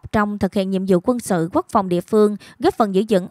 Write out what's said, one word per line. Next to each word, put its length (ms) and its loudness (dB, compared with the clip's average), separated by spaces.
trong 280 -2
thực 140 -2
hiện 160 -2
nhiệm 180 -2
vụ 160 4
quân 160 -2
sự 340 -2
quốc 160 -2
phòng 200 0
địa 120 0
phương, 340 2
góp 140 0
phần 220 0
giữ 140 2
vững 220 0